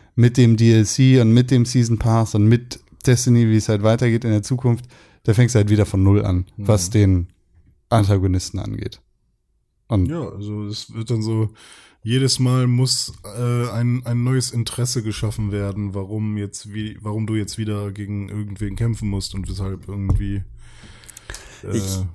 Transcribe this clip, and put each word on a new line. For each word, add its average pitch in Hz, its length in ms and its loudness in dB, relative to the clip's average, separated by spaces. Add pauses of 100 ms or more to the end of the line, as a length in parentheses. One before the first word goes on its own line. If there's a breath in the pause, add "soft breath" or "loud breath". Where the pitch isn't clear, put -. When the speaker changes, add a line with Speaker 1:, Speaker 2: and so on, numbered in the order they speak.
(160 loud breath)
Speaker 1:
mit 120 220 4
dem 113 200 6
D 113 160 6
L 110 120 6
C 131 360 4
und 113 120 4
mit 120 160 4
dem 123 160 4
Season 120 320 2
Pass 113 380 0
und 104 100 4
mit 113 360 2 (240)
Destiny, 120 420 4
wie 110 100 4
es 107 120 0
halt 104 140 0
weitergeht 117 420 2
in 113 60 0
der 104 120 0
Zukunft, 123 420 -2 (380 soft breath)
da 113 100 2
fängst 120 220 2
du 110 40 4
halt 104 100 2
wieder 104 160 4
von 95 180 0
Null 101 220 4
an, 90 200 0 (120)
Speaker 2:
Mhm. 101 100 -8
Speaker 1:
was 95 220 2
den 95 380 2 (640)
Antagonisten 98 680 0
angeht. 104 400 -10 (880)
Und 95 200 0
Speaker 2:
Ja, 160 220 -6
also 104 380 -10
es 107 260 -12
wird 113 160 -8
dann 113 120 -2
so, 110 280 -2 (540 loud breath)
jedes 127 360 0
Mal 127 280 2
muss, 123 460 0 (240)
äh, 120 340 -2
ein, 120 340 -2
ein 120 180 -2
neues 127 280 0
Interesse 120 520 -4
geschaffen 107 480 -4
werden, 101 420 -4
warum 107 440 -6
jetzt 101 360 -10
wie, 107 280 -8
warum 107 260 -4
du 110 80 -2
jetzt 104 220 -4
wieder 104 340 -6
gegen 101 380 -8
irgendwen 101 460 -8
kämpfen 113 340 -2
musst 98 260 -6
und 95 140 -8
weshalb 95 380 -8
irgendwie, 98 540 -2 (1200 loud breath)
äh, 98 140 -4
Speaker 3:
Ich 95 220 -4 (160)